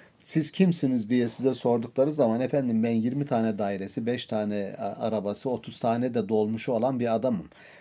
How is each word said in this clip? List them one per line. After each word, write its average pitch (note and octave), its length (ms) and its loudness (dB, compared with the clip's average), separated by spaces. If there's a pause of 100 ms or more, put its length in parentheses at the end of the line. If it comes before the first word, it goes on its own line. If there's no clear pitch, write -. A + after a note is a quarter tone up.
(260)
Siz D#3 260 0
kimsiniz C3 600 2
diye A#2+ 180 2
size B2+ 260 0
sordukları A#2+ 580 0
zaman, A#2+ 280 2
"Efendim, C3 420 2
ben A#2 80 4
yirmi A#2+ 360 0
tane A2+ 320 0
dairesi, G2+ 480 -4
beş B2 200 -4
tane G#2 520 -2
a-, G2+ 280 -4
arabası, G#2 440 -2
otuz A2+ 300 -6
tane A#2 340 0
de G#2 140 0
dolmuşu A2 440 0
olan A#2+ 280 0
bir A#2 140 2
adamım." G#2+ 340 0 (320)